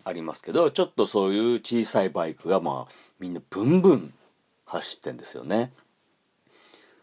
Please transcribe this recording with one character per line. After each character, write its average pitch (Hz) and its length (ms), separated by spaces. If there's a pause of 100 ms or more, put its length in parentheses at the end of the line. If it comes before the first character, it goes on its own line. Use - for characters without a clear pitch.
あ 95 80
り 85 100
ま 78 120
す - 80
け - 80
ど、 156 220
ち 185 80
ょ - 40
っ - 80
と 107 140
そ 98 220
う 98 60
い 101 40
う 117 220
小 117 240
さ 107 180
い 95 80
バ 82 160
イ 78 80
ク - 140
が 95 120
ま 69 300
あ、 - 20 (280)
み 90 80
ん 87 40
な 85 160
ブ 98 140
ン 160 180
ブ 180 140
ン 80 200 (500)
走 - 340
っ - 20
て - 120
ん - 40
で - 80
す - 120
よ 62 80
ね。 113 280 (1300)